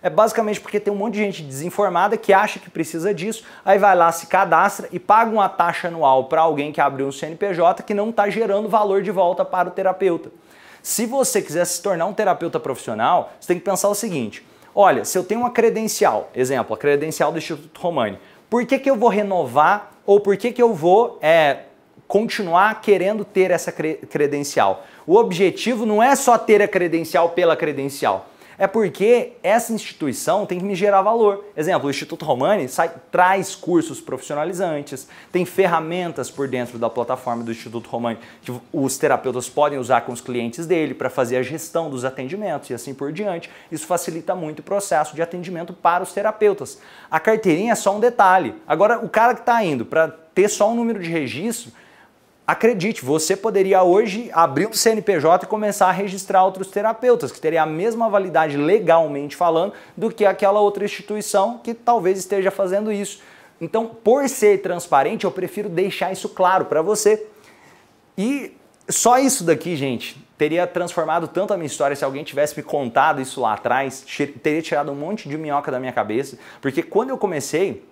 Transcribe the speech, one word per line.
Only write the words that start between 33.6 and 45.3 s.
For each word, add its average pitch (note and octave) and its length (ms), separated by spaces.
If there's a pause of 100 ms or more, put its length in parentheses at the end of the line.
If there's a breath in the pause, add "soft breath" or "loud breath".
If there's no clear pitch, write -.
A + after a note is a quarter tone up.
profissionalizantes, D3+ 1120 (200 loud breath)
tem F3+ 140
ferramentas E3+ 880
por C#3 160
dentro B2 300
da A2+ 120
plataforma A#2+ 540
do A2+ 80
Instituto A2+ 380
Romani A#2 280 (240 loud breath)
que B2+ 120 (180)
os C3+ 260
terapeutas B2+ 520
podem D3 280
usar A#2+ 240
com B2 120
os A#2 80
clientes A#2+ 440
dele D#3 280
pra B2 160
fazer B2+ 260
a B2+ 80
gestão D#3+ 460
dos B2+ 160
atendimentos C#3+ 640
e B2+ 40
assim C3 200
por C#3 180
diante. F3 380 (200 loud breath)
Isso D#3 160
facilita F3 480
muito D#3 260
o - 40
processo F3 520
de D#3+ 60
atendimento E3+ 520